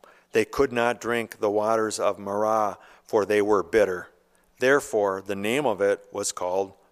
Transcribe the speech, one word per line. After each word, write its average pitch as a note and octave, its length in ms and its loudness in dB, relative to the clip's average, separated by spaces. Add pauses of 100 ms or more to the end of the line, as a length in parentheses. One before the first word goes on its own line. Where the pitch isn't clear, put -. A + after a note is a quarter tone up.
(340)
they A2 120 2
could C#3 280 -2
not A#2+ 280 0
drink A2+ 380 -6
the G#2+ 100 0
waters G#2+ 500 0
of F#2 200 -2
Marah, G#2 580 -2 (260)
for G#2 220 0
they G#2 160 2
were G2+ 220 2
bitter. F#2 460 0 (500)
Therefore, G#2+ 680 2
the G2 100 -4
name A2 300 -2
of G2+ 160 0
it G2+ 300 0
was G2+ 200 -6
called F#2+ 420 -4 (180)